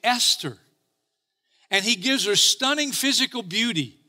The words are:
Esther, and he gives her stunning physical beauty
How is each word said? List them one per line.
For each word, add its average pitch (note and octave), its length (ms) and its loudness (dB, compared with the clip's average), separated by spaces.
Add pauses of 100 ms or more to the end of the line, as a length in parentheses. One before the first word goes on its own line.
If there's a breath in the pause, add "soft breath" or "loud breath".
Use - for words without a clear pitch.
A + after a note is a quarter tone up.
Esther, - 540 0 (1120)
and G3 120 2
he A3+ 140 2
gives A#3 300 0
her G3+ 100 2
stunning C#4+ 560 2
physical B3+ 500 0
beauty F#3 540 -2 (120)